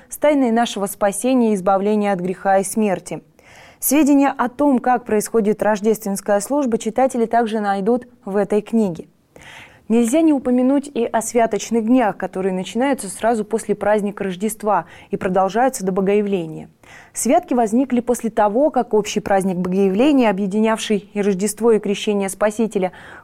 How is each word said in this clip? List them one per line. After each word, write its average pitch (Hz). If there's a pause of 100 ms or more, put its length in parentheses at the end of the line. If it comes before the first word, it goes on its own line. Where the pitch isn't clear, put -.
с -
тайной 277
нашего 226
спасения 226
и 214
избавления 202
от 185
греха 190
и 196
смерти. 190 (560)
Сведения 277
о 240
том, 277
как 240
происходит 214
рождественская 202
служба, 254
читатели 240
также 226
найдут 202 (160)
в 190
этой 208
книге. 208 (840)
Нельзя 233
не 320
упомянуть 262
и 233
о 233
святочных 226
днях, 226
которые 190
начинаются 220
сразу 220
после 208
праздника 208
Рождества 196 (240)
и -
продолжаются 196
до 190
Богоявления. 190 (420)
Святки 311
возникли 240
после 233
того, 214
как 240
общий 208
праздник 190
Богоявления, 196
объединявший 208
и 208
Рождество, 208
и 208
Крещение 196
Спасителя, 208 (300)